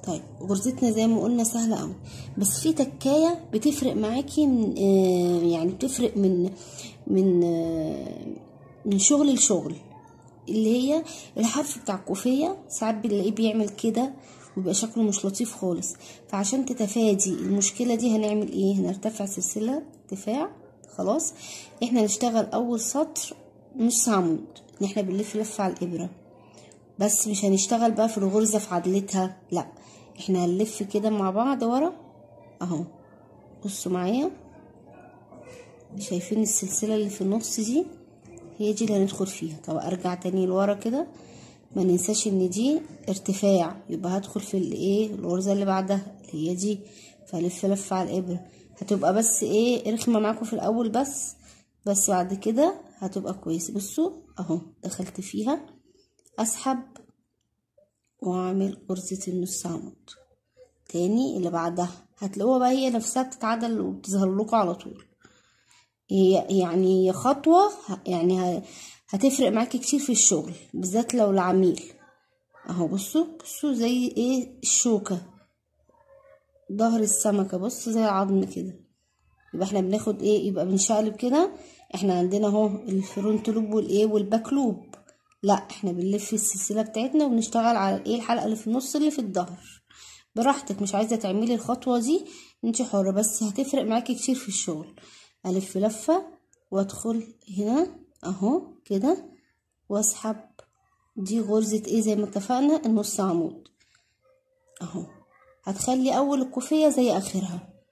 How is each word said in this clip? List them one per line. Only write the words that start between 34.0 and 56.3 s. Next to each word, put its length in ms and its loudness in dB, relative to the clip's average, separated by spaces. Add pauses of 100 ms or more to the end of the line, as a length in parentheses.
شايفين 440 -2
السلسلة 520 -2
اللي 160 0
في 100 -8
النص 400 -2
دي؟ 260 0 (720)
هي 140 0
دي 120 -2
اللي 120 2
هندخل 300 0
فيها. 380 -8
طب 120 -4
ارجع 380 -4
تاني 320 -2
لورا 280 2
كده، 320 -2 (680)
ما 80 2
ننساش 420 2
ان 240 2
دي 300 0 (280)
ارتفاع، 800 2
يبقى 280 -4
هدخل 240 -6
في 160 -6
الايه؟ 580 0
الغرزة 380 -2
اللي 120 2
بعدها 560 -2
اللي 300 -4
هي 40 0
دي، 260 -2 (460)
فالف 400 -4
لفة 300 0
على 140 -2
الابرة. 360 -4 (320)
هتبقى 360 2
بس 280 2
ايه؟ 520 2
رخمة 260 2
معاكم 240 0
في 80 -6
الاول، 360 0
بس، 460 -4 (520)
بس 240 2
بعد 240 0
كده 400 2 (240)
هتبقى 360 -6
كويس. 360 -6
بصوا 400 -2 (280)
اهو، 220 -2 (240)
دخلت 360 -8
فيها، 460 -4 (720)